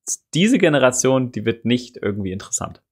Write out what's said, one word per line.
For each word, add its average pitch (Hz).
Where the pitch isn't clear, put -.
diese 220
Generation, 131
die 107
wird 113
nicht 123
irgendwie 101
interessant. -